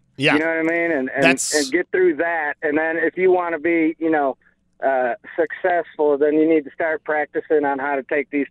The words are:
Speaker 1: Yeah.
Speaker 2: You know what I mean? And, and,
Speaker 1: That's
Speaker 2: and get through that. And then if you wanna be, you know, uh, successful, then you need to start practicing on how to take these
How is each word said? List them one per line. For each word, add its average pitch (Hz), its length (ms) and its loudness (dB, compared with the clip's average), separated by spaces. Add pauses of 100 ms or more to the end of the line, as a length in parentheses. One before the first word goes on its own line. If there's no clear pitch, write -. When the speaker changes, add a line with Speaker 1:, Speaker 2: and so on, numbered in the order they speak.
(160)
Speaker 1:
Yeah. 143 200 2
Speaker 2:
You 151 40 2
know 156 60 0
what 165 120 0
I 160 40 -2
mean? 170 300 0
And, 131 180 -2
and, 131 140 -2
Speaker 1:
That's 131 320 2
Speaker 2:
and 143 160 2
get 175 200 -2
through 180 260 2
that. 160 440 -4
And 151 160 -2
then 160 200 -2
if 160 200 -2
you 185 140 4
wanna 175 280 0
be, 165 380 0
you 160 140 0
know, 143 260 0 (440)
uh, 127 340 0 (200)
successful, 160 800 0
then 151 180 -2
you 156 120 4
need 160 180 2
to 135 60 -16
start 156 320 -4
practicing 151 600 -2
on 139 140 -2
how 139 160 -2
to 135 80 -4
take 147 260 -4
these 143 220 -2